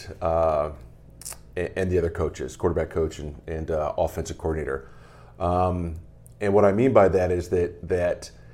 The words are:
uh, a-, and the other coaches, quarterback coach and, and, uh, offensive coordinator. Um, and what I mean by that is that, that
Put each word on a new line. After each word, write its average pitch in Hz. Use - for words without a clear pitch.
uh, 80
a-, 90
and 95
the 90
other 85
coaches, 71
quarterback 82
coach 80
and, 73
and, 80
uh, 76
offensive 85
coordinator. 73
Um, 87
and 101
what 104
I 98
mean 120
by 101
that 90
is 87
that, 87
that 87